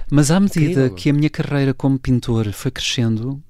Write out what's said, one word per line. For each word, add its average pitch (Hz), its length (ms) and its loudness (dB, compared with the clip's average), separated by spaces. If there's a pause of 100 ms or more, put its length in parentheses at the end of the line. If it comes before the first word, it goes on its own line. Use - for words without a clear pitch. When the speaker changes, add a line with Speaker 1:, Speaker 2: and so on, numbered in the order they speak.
(120)
Speaker 1:
Mas 143 180 4
à 170 80 4
medida 190 280 2 (220)
Speaker 2:
Incrível. 123 80 -4
Speaker 1:
que - 140 -2
a 139 40 2
minha 147 160 2
carreira 139 440 -2
como 135 240 0
pintor 117 540 0
foi - 180 -6
crescendo 120 800 -2